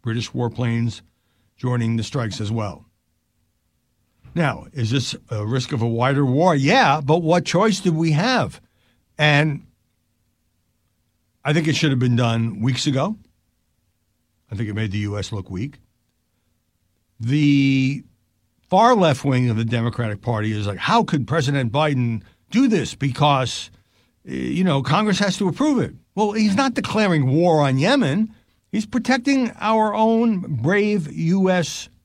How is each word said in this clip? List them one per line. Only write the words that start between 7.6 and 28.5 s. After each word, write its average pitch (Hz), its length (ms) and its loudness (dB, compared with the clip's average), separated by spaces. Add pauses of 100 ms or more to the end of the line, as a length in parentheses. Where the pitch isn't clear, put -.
did 170 140 0
we 165 180 0
have? 190 480 0 (560)
And 151 480 2 (1800)
I 147 80 0
think 156 160 2
it 156 80 0
should 151 140 0
have 127 100 0
been 123 160 2
done 113 440 0
weeks 127 260 -2
ago. 151 300 -2 (1300)
I 101 60 -10
think 107 120 -4
it 104 60 -8
made 110 160 -4
the 104 80 -4
U 104 200 -4
S 98 140 -8
look 98 180 -10
weak. 104 280 -8 (1400)
The 135 840 2 (640)
far 226 260 6
left 170 300 2
wing 127 260 2
of 107 60 0
the 113 80 -2
Democratic 113 560 -4
Party 107 320 -2
is 104 140 -4
like, 98 120 -6
"How 226 240 2
could 135 240 -2
President 139 460 -2
Biden 127 500 0 (280)
do 254 160 4
this? 190 280 0
Because, 139 760 -2 (560)
eh, - 60 -12
you 135 320 -4
know, 139 180 2
Congress 190 380 0
has 196 180 0
to 196 100 0
approve 262 300 0
it." - 160 -4 (200)
Well, 208 180 0
he's 214 240 2
not 269 180 2
declaring 185 520 0
war 156 360 4
on 131 160 2
Yemen. 208 560 2 (360)